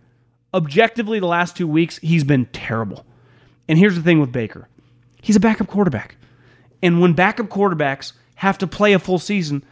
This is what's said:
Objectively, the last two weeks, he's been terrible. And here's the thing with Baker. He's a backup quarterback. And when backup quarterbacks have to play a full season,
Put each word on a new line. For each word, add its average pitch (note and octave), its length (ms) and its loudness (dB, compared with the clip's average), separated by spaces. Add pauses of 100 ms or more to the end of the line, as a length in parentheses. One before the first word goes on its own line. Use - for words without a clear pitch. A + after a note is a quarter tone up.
(540)
Objectively, G#3+ 640 0
the F#3 80 -2
last E3+ 300 -2
two F3 120 -4
weeks, D#3+ 300 0
he's E3 260 2
been C3+ 220 2
terrible. - 580 -8 (640)
And D#3+ 100 2
here's G3 180 6
the E3 60 -6
thing E3 180 4
with C3 120 -2
Baker. A#2 360 -8 (520)
He's G#3 160 2
a G#3 40 4
backup A3 260 0
quarterback. F3 500 -4 (680)
And E3+ 180 2
when F3 120 6
backup G3+ 360 0
quarterbacks D#3+ 640 -4 (240)
have F#3+ 220 -2
to F#3+ 80 -6
play G#3 260 2
a F#3+ 60 4
full F#3 200 -2
season, D3+ 540 -4